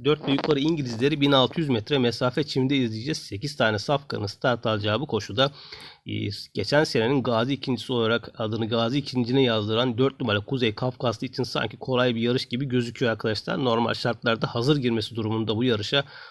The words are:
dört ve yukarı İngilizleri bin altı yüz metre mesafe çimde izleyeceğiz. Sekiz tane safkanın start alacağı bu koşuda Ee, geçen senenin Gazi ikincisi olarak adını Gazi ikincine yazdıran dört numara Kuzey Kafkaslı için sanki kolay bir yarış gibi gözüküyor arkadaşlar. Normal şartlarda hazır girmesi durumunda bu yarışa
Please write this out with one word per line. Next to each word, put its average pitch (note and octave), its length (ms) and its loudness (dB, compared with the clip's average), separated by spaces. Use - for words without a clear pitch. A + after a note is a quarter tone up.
dört D3+ 220 2
ve C#3+ 40 0
yukarı C#3 280 2
İngilizleri C#3+ 640 0
bin C#3 100 4
altı C3 300 4
yüz D3 80 0
metre B2 280 0
mesafe B2+ 460 0
çimde C3+ 340 0
izleyeceğiz. B2 400 -2
Sekiz A2 400 -8
tane A2 220 2
safkanın A#2 460 -2
start A#2 400 -2
alacağı G#2+ 340 0
bu D3+ 80 -6
koşuda A2+ 440 0
Ee, G#2+ 220 -4
geçen C#3+ 300 2
senenin C3 400 2
Gazi A#2+ 300 0
ikincisi C3 400 -4
olarak A2+ 440 0
adını A2+ 320 -2
Gazi A#2 280 0
ikincine B2+ 460 2
yazdıran A2+ 540 2
dört C3 220 0
numara G#2 200 2
Kuzey A#2 360 0
Kafkaslı B2+ 520 -2
için B2 160 -4
sanki A#2 340 -4
kolay B2+ 380 0
bir A2+ 60 -4
yarış A#2+ 240 0
gibi B2 200 -4
gözüküyor B2 460 0
arkadaşlar. A2+ 540 -2
Normal A2+ 280 2
şartlarda A#2 640 -2
hazır C3 220 2
girmesi A#2 380 0
durumunda A2 400 -2
bu A2+ 80 0
yarışa B2 400 0